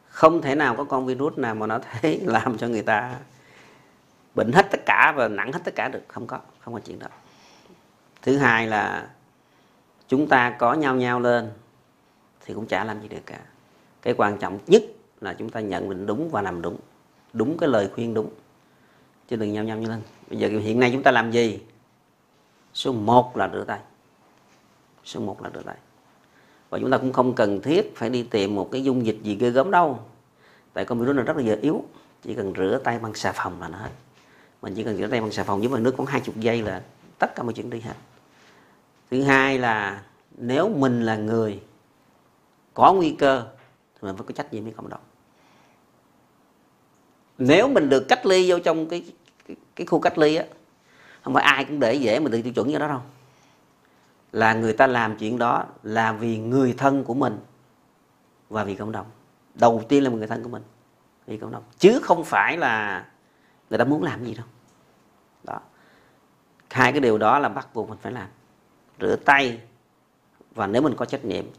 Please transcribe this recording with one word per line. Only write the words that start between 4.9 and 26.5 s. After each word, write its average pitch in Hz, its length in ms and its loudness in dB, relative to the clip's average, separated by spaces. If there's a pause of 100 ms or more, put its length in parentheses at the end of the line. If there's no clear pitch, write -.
và 123 120 2
nặng 104 240 -6
hết 160 120 -8
tất - 120 -10
cả 110 120 -4
được. 123 200 -10
Không 113 200 -14
có, 131 120 -10 (200)
không 120 140 -14
có 113 60 -12
chuyện 90 200 -14
đó. - 80 -16 (1120)
Thứ 135 160 2
hai 117 300 4
là 101 420 -2 (1000)
chúng 143 200 0
ta 123 320 2
có 120 140 2
nhau 143 220 0
nhau 123 240 0
lên 120 320 0 (920)
thì - 80 -14
cũng 107 140 -10
chả 95 160 -4
làm 107 180 -8
gì 107 60 -18
được - 180 -16
cả. - 140 -18 (600)
Cái 123 160 0
quan 104 200 2
trọng 98 300 -8
nhất 214 160 8 (380)
là 95 180 -8
chúng 110 100 -10
ta 117 100 -8
nhận 95 300 -4
định 95 160 -8
đúng 127 240 -4
và 120 120 -2
làm 90 200 -6
đúng. 87 160 -6 (560)
Đúng 117 240 0
cái 160 120 0
lời 101 260 2
khuyên 117 180 -4
đúng. 107 160 -2 (1000)
Chứ 120 80 -6
đừng 107 180 -4
nhau 107 100 -4
nhau 110 140 -6
lên. 110 240 -6 (280)
Bây 110 100 -8
giờ 107 80 0
hiện 107 320 -2
nay 123 140 6
chúng 135 100 -2
ta 143 80 6
làm 113 200 0
gì? 113 300 0 (1120)
Số 135 200 -4
một 120 440 4
là 98 160 0
rửa 98 100 -6
tay. 101 160 -8 (1300)
Số - 140 -12
một 101 220 -8
là 92 120 -12
rửa - 80 -14
tay. - 140 -14 (920)